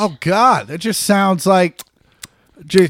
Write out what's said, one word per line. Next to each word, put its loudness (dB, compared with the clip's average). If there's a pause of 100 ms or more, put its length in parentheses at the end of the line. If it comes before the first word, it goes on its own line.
Oh, -4
God. 0
That -12
just -6
sounds 0
like, 0 (840)
ju-, 2